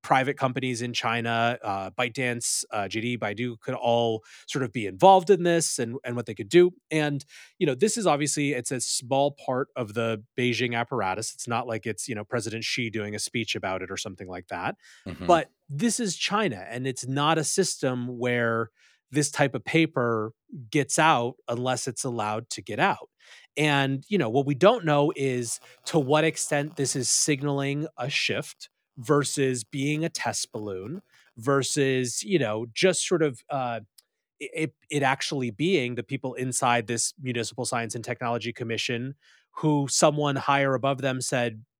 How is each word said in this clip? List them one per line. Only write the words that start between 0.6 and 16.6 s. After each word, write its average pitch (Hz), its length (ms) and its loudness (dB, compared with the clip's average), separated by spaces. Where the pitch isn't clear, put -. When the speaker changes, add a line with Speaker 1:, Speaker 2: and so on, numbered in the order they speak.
Speaker 1:
in 120 140 -6
China, 117 680 0
uh, 98 280 -4
ByteDance, 123 800 -2
uh, 101 180 -4
J 110 140 -4
D, 120 160 -4
Baidu 113 420 -4
could 127 140 -6
all 117 500 2
sort - 160 -2
of 107 80 -6
be 110 140 -4
involved 180 420 8
in 180 140 6
this 170 360 2
and, 120 260 -4
and 120 120 -4
what 120 80 -4
they 110 80 -8
could 104 160 -8
do. 180 240 8
And, 147 320 0
you 175 80 2
know, 135 80 2
this 208 240 0
is 202 80 0
obviously, 147 460 2
it's 123 180 -4
a 127 100 -4
small 135 520 0
part 135 440 -4
of 110 160 -6
the 113 320 -2
Beijing 123 360 0
apparatus. 113 600 -2
It's - 120 -12
not 120 200 -2
like 113 200 -6
it's, 107 220 -8
you 120 60 -6
know, 107 100 -8
President 113 400 -6
Xi 120 240 -2
doing 104 260 -6
a 104 40 -6
speech - 360 -4
about 95 280 -4
it 92 80 -10
or 95 80 -6
something 92 280 -10
like 90 220 -12
that. 98 280 -6
Speaker 2:
Mm-hmm. 90 200 -8
Speaker 1:
But 160 240 4
this 185 320 -2
is 196 160 -2
China, 170 540 -2